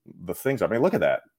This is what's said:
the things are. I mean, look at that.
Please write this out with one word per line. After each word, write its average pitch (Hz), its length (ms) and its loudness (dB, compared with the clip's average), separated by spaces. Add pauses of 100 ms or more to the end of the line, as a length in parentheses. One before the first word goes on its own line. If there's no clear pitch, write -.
(260)
the 87 80 -4
things 131 300 -2
are. - 20 4
I 85 40 2
mean, 117 120 0
look 185 140 2
at - 60 0
that. 69 200 2 (180)